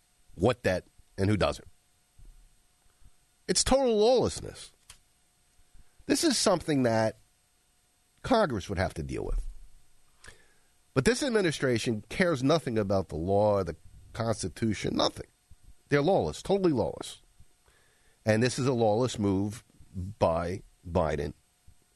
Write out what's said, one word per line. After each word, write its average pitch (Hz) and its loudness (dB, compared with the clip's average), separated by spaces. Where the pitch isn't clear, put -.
what 101 2
debt, 92 0
and 98 2
who 107 2
doesn't? 78 -2
It's - 0
total 254 4
lawlessness. 208 0
This 285 0
is 302 2
something 156 2
that 110 2
Congress 170 0
would 92 -4
have 90 0
to 82 -8
deal 62 -6
with. - -2
But 135 2
this 247 2
administration 143 -2
cares 170 0
nothing 135 2
about 98 0
the 76 -10
law, 98 2
the 82 -6
Constitution, 110 -4
nothing. - -4
They're 143 2
lawless, 143 0
totally 185 0
lawless. - -4
And 110 4
this 123 0
is 127 0
a 139 2
lawless 117 2
move 101 0
by 92 -2
Biden 78 -2